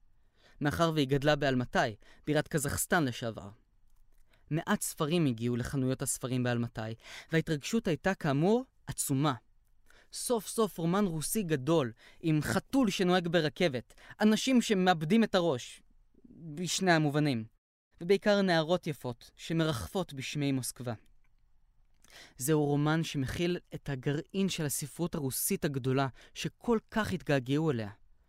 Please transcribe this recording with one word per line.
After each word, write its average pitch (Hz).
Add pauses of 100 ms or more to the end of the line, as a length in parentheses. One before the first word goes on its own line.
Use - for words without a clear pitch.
(600)
מאחר 160
והיא 147
גדלה 143
באלמטאי, 131 (300)
בירת 151
קזחסטן 147
לשעבר. 113 (1040)
מעט 175
ספרים 160
הגיעו 120
לחנויות 131
הספרים 131
באלמטאי, 117 (380)
וההתרגשות 165
הייתה 185
כאמור 170 (220)
עצומה. 139 (800)
סוף -
סוף -
רומן 180
רוסי 165
גדול, 151 (280)
עם 156
חתול 196
שנוהג 180
ברכבת, 156 (260)
אנשים 220
שמאבדים 185
את -
הראש, 170 (480)
בשני 165
המובנים, 147 (560)
ובעיקר 202
נערות 175
יפות -
שמרחפות 160
בשמי 139
מוסקבה. 123 (1400)
זהו 151
רומן 147
שמכיל 160 (160)
את -
הגרעין 147
של 165
הספרות -
הרוסית 160
הגדולה 135 (260)
שכל - (120)
כך 220
התגעגעו 143
אליה. 110 (380)